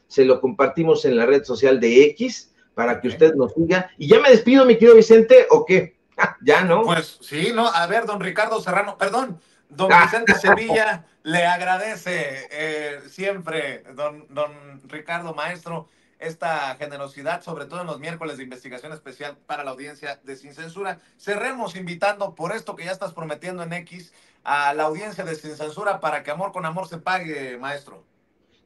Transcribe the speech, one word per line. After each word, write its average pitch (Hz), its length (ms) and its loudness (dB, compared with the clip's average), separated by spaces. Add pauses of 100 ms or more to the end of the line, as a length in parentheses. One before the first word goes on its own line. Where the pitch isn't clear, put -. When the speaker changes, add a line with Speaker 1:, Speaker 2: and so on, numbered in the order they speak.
Speaker 1:
se 131 180 2
lo 127 160 4
compartimos 151 640 0
en 127 120 2
la 117 100 2
red 139 160 2
social 131 360 2
de 120 260 8
X, - 500 -6 (180)
para 120 280 -2
que 123 80 -4
Speaker 2:
Ok. 104 40 -6
Speaker 1:
usted 160 220 4
nos 123 180 -2
siga. 185 460 -2
Y 143 80 -8
ya 226 120 8
me 285 120 6
despido, 254 340 6
mi 240 120 8
querido 226 180 10
Vicente, 226 560 8
¿o - 120 6
qué? 180 320 0 (220)
Ah, - 260 -2
ya, 147 200 4
¿no? 185 180 2
Speaker 2:
Pues 170 400 -4
sí, 170 320 -6
¿no? 226 140 0
A 170 180 -2
ver, 220 220 -2
don 208 120 -6
Ricardo 208 420 -4
Serrano, 202 360 -6
perdón, 202 420 -4 (300)
don 175 240 0
Speaker 1:
Ah. 175 120 8
Speaker 2:
Vicente 226 280 0
Sevilla 214 720 0 (180)
le 170 220 -2
agradece, 175 1080 -4
eh, 151 560 -8
siempre, 160 760 -8 (120)
don, 151 360 -10
don 143 560 -10
Ricardo 165 480 -12
Maestro, 165 520 -12 (300)
esta 156 580 -8
generosidad, 143 680 -12
sobre 151 220 -14
todo 170 160 -14
en 175 60 -14
los 139 120 -12
miércoles 160 380 -14
de 135 60 -18
investigación 127 480 -18
especial 143 540 -18
para 147 180 -10
la 139 60 -12
audiencia 139 540 -16
de 135 120 -18
Sin 139 200 -20
Censura. 165 440 -12 (200)
Cerremos 214 560 -8
invitando, 190 580 -6
por 175 200 -8
esto 220 220 -12
que 165 100 -16
ya 180 60 -8
estás 185 220 -10
prometiendo 165 480 -12
en 165 120 -12
X, 175 400 -16 (300)
a 143 300 -2
la 156 120 -2
audiencia 185 380 -8
de 165 120 -10
Sin 156 200 -16
Censura 165 440 -6
para 147 240 -6
que 147 80 -8
amor 190 200 -8
con 170 140 -10
amor 170 220 -8
se 165 100 -16
pague, 156 600 -8
maestro. 135 440 -14 (640)